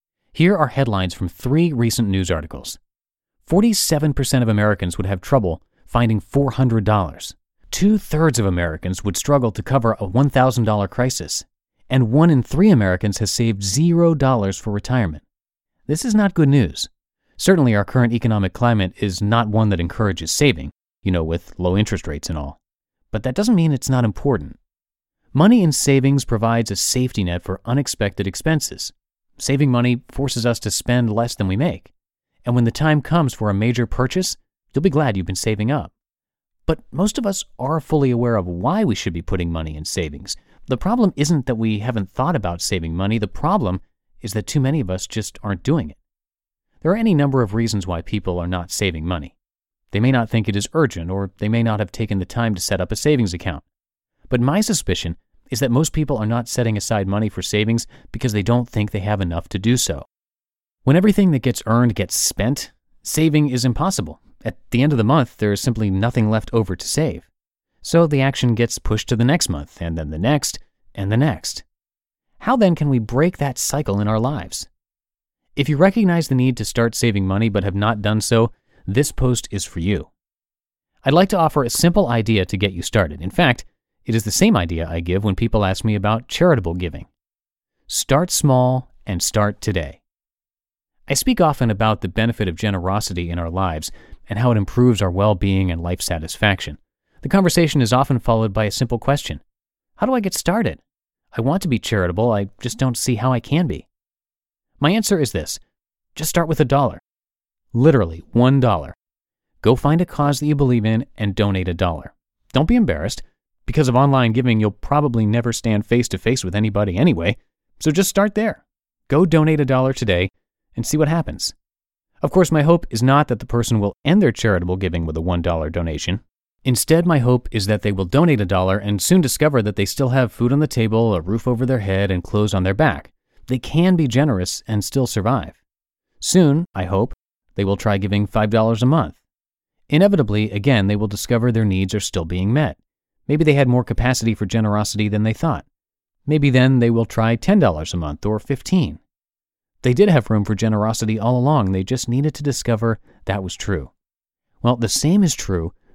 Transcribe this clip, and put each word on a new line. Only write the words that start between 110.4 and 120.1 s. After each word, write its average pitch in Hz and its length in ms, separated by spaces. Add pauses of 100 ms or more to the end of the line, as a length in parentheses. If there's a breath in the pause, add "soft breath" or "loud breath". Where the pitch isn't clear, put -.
you 151 100
believe 123 300
in 110 200 (120)
and 101 180
donate 95 320
a 87 60
dollar. 82 400 (400)
Don't 135 120
be 233 120
embarrassed. 98 440 (440)
Because 127 240
of 120 80
online 131 340
giving, 120 300
you'll 104 100
probably 131 540
never 113 260
stand 107 340
face-to-face 113 600
with 90 100
anybody 104 400
anyway, 107 400 (460)
so 160 100
just 185 180
start 202 260
there. 214 280 (460)
Go 156 160
donate 156 340
a 143 60
dollar 131 260
today 95 380 (480)